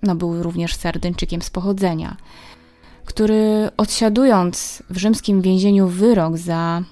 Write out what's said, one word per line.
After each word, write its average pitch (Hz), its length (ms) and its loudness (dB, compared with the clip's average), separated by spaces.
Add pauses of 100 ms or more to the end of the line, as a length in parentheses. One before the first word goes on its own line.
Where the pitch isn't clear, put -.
No, 196 120 2
był 170 280 -4
również 170 320 -4
Sardyńczykiem 175 680 -4
z - 80 -10
pochodzenia, 185 680 -2 (880)
który 214 720 0
odsiadując 214 1120 2
w 180 60 -8
rzymskim 196 460 0
więzieniu 190 460 4
wyrok 175 500 2
za 170 540 -4